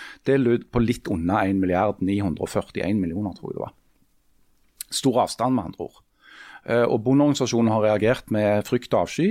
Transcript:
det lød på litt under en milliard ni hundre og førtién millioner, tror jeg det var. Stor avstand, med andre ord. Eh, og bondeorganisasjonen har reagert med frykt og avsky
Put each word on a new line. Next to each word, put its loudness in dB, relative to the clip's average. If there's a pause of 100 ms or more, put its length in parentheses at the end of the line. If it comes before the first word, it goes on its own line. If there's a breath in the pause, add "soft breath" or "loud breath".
(240 loud breath)
det 2
lød 2
på 0
litt -2
under 0
en 2
milliard 0
ni 0
hundre -4
og -10
førtién -2
millioner, -6
tror -8
jeg -4
det -6
var. -18 (1120)
Stor 0
avstand, -2
med -8
andre -10
ord. -20 (600 loud breath)
Eh, 2
og 0
bondeorganisasjonen 2
har 0
reagert 0
med 2
frykt -2
og 2
avsky -2